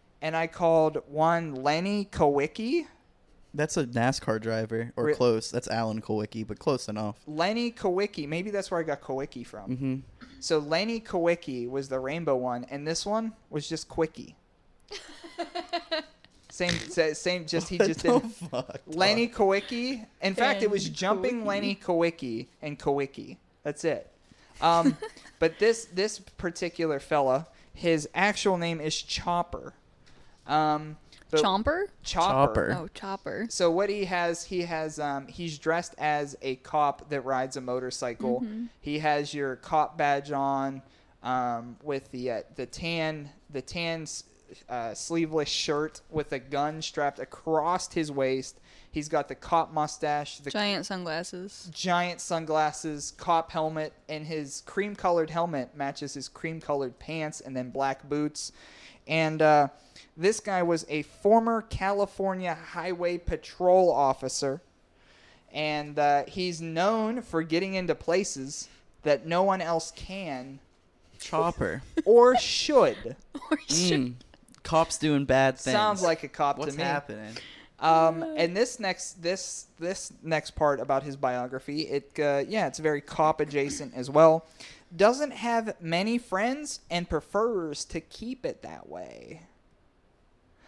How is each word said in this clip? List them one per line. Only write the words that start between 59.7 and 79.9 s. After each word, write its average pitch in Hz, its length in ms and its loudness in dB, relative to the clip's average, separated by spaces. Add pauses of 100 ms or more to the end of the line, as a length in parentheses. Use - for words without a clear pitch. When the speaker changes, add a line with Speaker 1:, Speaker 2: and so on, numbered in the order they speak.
Speaker 1:
this 196 240 2
guy 190 220 -2
was 170 280 2
a 151 120 -2
former 226 640 4
California 190 880 -2
Highway 175 640 -4
Patrol 180 760 4
officer, 135 680 0 (920)
and, 151 460 -4
uh, 143 300 4
he's 175 340 -4
known 214 640 0
for 165 180 -2
getting 170 320 0
into 180 220 0
places 147 720 -2 (340)
that 143 240 2
no 170 160 2
one 190 200 2
else 165 340 -2
can 139 640 -10 (600)
Speaker 2:
Chopper. 156 640 -2 (120)
Speaker 1:
<laughs> - 120 -2
or 240 320 10
should. 160 800 2 (180)
Speaker 3:
<laughs> - 160 -12
Or 294 80 2 (100)
should. 175 220 2
Speaker 2:
Mm. 131 240 0 (480)
Cops 165 360 2
doing 147 280 2
bad 131 320 4
things. - 180 -2
Speaker 1:
Sounds 208 260 2
like 165 220 2
a 143 40 -10
cop 143 300 0
Speaker 2:
What's 139 160 -4
Speaker 1:
to 143 40 -8
me. 156 60 -2
Speaker 2:
happening? 113 520 -4 (440)
Speaker 1:
Um, 160 440 6
Speaker 3:
Uh. 226 120 -4
Speaker 1:
and 170 200 2
this - 240 0
next, 185 420 -6
this, 180 460 -4 (120)
this 175 420 -6